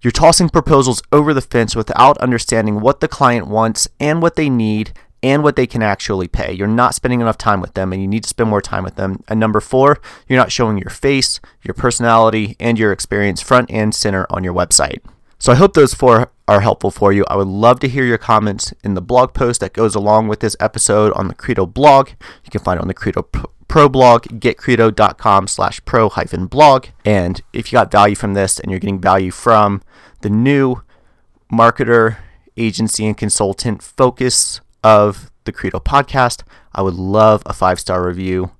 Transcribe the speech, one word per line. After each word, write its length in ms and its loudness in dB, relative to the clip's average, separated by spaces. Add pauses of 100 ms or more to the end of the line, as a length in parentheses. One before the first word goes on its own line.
You're 100 0
tossing 360 2
proposals 640 0
over 220 2
the 80 -2
fence 340 -2
without 440 2
understanding 600 -2
what 220 0
the 80 -2
client 380 -2
wants 380 -2 (140)
and 220 0
what 160 0
they 120 -2
need 440 -2 (280)
and 220 2
what 140 2
they 100 0
can 160 -4
actually 460 -4
pay. 240 -4
You're 140 -4
not 280 0
spending 240 -2
enough 180 -2
time 220 -2
with 140 -10
them, 180 -4
and 100 -6
you 60 -6
need 160 -4
to 60 -12
spend 200 -2
more 120 0
time 240 -8
with 100 -12
them. 320 -8
And 140 -2
number 180 0
four, 400 2 (280)
you're 120 2
not 140 0
showing 240 -2
your 120 -10
face, 520 -4 (220)
your 100 -10
personality, 880 0
and 180 -2
your 140 2
experience 480 -4
front 280 2
and 240 -2
center 360 -4
on 160 -2
your 80 -4
website. 460 -2 (380)
So 140 2
I 40 6
hope 180 4
those 200 4
four 380 4 (160)
are 140 4
helpful 300 -2
for 200 0
you. 160 2
I 80 -4
would 120 -2
love 340 2
to 80 -2
hear 160 -2
your 120 0
comments 560 -2 (120)
in 80 -4
the 80 -6
blog 320 0
post 260 -2
that 140 -8
goes 220 0
along 340 2
with 100 -4
this 220 -4
episode 500 0
on 160 -4
the 80 -10
Credo 300 -4
blog. 460 -2 (340)
You 60 -20
can 100 -6
find 160 -4
it 40 -8
on 60 -6
the 60 -6
Credo 300 -6
P-, 180 -8 (260)
Pro 200 4
blog, 540 4
get 160 -2
credo 340 2
dot 260 0
com 300 0
slash 380 -4
pro 240 2
hyphen 380 -6
blog. 400 4 (180)
And 360 0 (120)
if 180 -8
you 60 0
got 120 2
value 260 4
from 180 -6
this 260 -2
and 100 -10
you're 120 -6
getting 180 -6
value 320 2
from 500 2 (380)
the 100 -6
new 520 0 (680)
marketer, 680 2 (400)
agency, 480 -4
and 100 -4
consultant 680 -4
focus 800 -2 (240)
of 480 4 (140)
the 80 -8
Credo 260 -8
podcast, 640 -2 (320)
I 60 -6
would 140 -2
love 500 2
a 80 -10
five-star 520 -2
review 540 -6